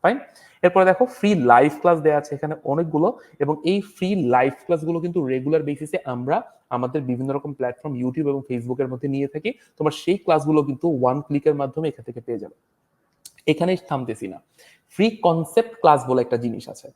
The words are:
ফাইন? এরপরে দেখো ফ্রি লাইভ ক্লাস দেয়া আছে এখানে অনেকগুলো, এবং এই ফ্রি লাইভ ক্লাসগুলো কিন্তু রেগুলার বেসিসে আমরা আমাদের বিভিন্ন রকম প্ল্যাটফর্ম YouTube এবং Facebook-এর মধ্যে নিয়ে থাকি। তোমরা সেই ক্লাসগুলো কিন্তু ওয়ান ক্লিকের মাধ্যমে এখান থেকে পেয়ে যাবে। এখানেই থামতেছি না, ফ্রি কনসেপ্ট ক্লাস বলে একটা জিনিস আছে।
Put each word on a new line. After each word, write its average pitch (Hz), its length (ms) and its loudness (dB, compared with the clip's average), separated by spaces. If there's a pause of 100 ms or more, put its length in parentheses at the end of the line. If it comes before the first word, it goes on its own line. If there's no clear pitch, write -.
ফাইন? 226 140 2 (480)
এরপরে 185 240 6
দেখো 185 140 4 (140)
ফ্রি 208 120 2 (220)
লাইভ 135 200 6 (100)
ক্লাস 175 220 4
দেয়া 151 160 4
আছে 147 160 -14
এখানে 151 180 -6 (180)
অনেকগুলো, 156 360 0 (360)
এবং 147 100 0 (180)
এই 202 60 2 (160)
ফ্রি 185 140 -4 (260)
লাইভ 131 180 4 (140)
ক্লাসগুলো 165 380 -2
কিন্তু 175 140 -4 (140)
রেগুলার 143 360 0
বেসিসে 147 300 -6 (160)
আমরা 127 220 -2 (400)
আমাদের 127 240 -2 (100)
বিভিন্ন 127 260 -4
রকম 147 220 -6
প্ল্যাটফর্ম 131 440 -6
YouTube 135 300 -2
এবং 139 160 -4
Facebook-এর 123 440 -4
মধ্যে 131 220 -6
নিয়ে 139 200 -2
থাকি। 156 160 -6 (260)
তোমরা 151 160 0 (100)
সেই 190 220 0
ক্লাসগুলো 151 440 4
কিন্তু 139 180 -4 (140)
ওয়ান 127 160 2 (100)
ক্লিকের 147 340 0
মাধ্যমে 143 300 -4
এখান 120 180 -16
থেকে 120 180 -14
পেয়ে 110 160 -6
যাবে। - 140 -16 (960)
এখানেই 170 260 0 (100)
থামতেছি 120 440 -6
না, - 60 -16 (560)
ফ্রি 202 120 2 (200)
কনসেপ্ট 170 460 0 (100)
ক্লাস 147 260 6
বলে 127 160 2
একটা 120 200 -2
জিনিস 113 280 -6
আছে। - 240 -20